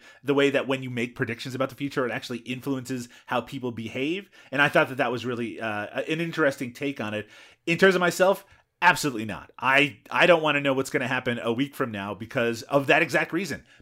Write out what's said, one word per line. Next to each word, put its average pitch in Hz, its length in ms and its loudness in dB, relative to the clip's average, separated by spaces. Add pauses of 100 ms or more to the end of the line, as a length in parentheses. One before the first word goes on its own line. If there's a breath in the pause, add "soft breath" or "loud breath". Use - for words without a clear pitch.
(220 loud breath)
the 139 120 0
way 139 160 6
that 127 160 2
when 131 160 -2
you 127 80 -8
make 120 240 -4
predictions 120 400 -6
about 131 160 -2
the - 40 -18
future, 139 320 -4
it 113 60 -4
actually 120 280 -6
influences 127 680 -6 (180 loud breath)
how 127 140 0
people 123 320 -6
behave. 131 560 -6 (240 loud breath)
And 135 80 2
I 147 80 6
thought 156 220 4
that 131 80 -10
that 127 140 0
was 120 120 -4
really, 113 340 -6
uh, 104 280 -4 (160)
an 156 180 -4
interesting 147 540 -2
take 143 260 -6
on 107 140 -6
it. 107 120 -6 (400 loud breath)
In 165 120 0
terms 190 160 8
of 180 80 0
myself, 180 420 2 (380 soft breath)
absolutely 139 420 2
not. 98 340 -10
I, 135 380 2 (140)
I 131 160 4
don't 170 160 6
wanna 147 180 2
know 139 140 2
what's 131 160 -2
gonna 131 180 -2
happen 123 340 -2
a 117 80 0
week 135 240 -2
from 131 180 -4
now 101 200 -6
because 117 520 -2
of 139 240 2
that 147 120 6
exact 160 320 0
reason. 160 320 -4 (180 soft breath)